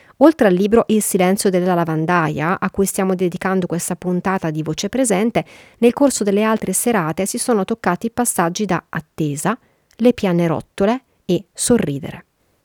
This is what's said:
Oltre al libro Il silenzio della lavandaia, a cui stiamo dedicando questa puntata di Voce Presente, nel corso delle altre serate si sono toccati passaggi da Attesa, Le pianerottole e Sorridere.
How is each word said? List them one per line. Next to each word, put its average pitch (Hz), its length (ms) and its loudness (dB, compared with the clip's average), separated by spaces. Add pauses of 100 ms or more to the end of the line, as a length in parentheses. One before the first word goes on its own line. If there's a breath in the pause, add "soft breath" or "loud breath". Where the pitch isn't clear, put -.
(180 soft breath)
Oltre 285 280 6
al 190 80 6
libro 202 360 2
Il 220 120 2
silenzio 190 480 0
della 185 240 2
lavandaia, 160 840 0
a 190 100 -4
cui 196 160 0
stiamo 190 300 -2
dedicando 180 500 -2
questa 170 300 -4
puntata 180 560 -2
di 156 100 -4
Voce 160 280 -6
Presente, 220 540 0 (360 loud breath)
nel 240 140 4
corso 269 300 2
delle 202 200 2
altre 220 280 0
serate 190 540 -2
si 240 140 -6
sono 214 260 0
toccati 208 460 -4
passaggi 208 540 -2
da 180 240 -2
Attesa, 156 680 -4 (380)
Le 240 180 4
pianerottole 180 880 0 (240)
e 185 260 -2
Sorridere. - 760 -2 (400)